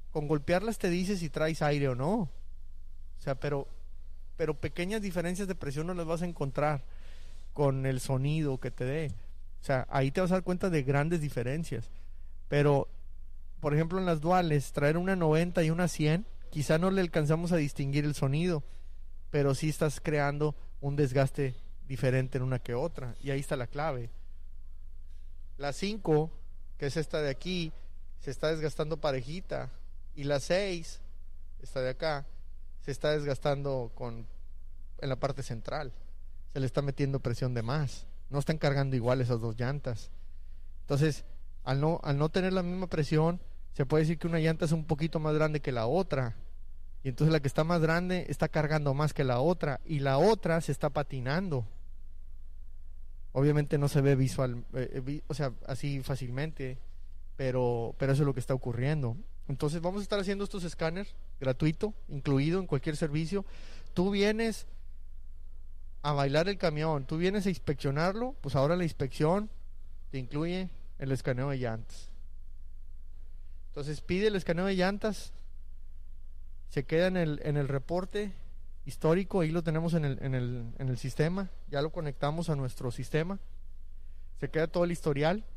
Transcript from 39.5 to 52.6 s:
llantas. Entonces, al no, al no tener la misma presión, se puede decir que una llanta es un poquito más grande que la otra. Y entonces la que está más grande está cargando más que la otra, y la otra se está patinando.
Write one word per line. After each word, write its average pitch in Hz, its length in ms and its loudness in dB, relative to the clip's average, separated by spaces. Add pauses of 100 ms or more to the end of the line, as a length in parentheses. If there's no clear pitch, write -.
llantas. 131 500 -2 (720)
Entonces, 143 440 2 (400)
al 135 160 2
no, 160 220 4
al 143 140 2
no 151 140 4
tener 185 240 2
la 185 80 4
misma 180 240 -2
presión, 160 560 2 (320)
se 143 100 2
puede 156 200 4
decir 160 140 2
que - 80 -2
una 165 140 2
llanta 160 240 4
es 151 80 4
un 160 140 0
poquito 160 340 0
más 156 140 2
grande 151 260 4
que 147 100 -2
la 117 160 2
otra. 135 480 2 (680)
Y 135 60 0
entonces 147 200 6
la 156 100 6
que 139 60 0
está 156 160 2
más 170 200 4
grande 180 480 2
está 156 180 0
cargando 151 460 2
más 147 180 2
que 156 100 2
la 123 160 4
otra, 147 460 2
y 151 140 0
la 135 180 4
otra 170 460 6
se 147 100 0
está 147 160 0
patinando. 139 800 0 (1700)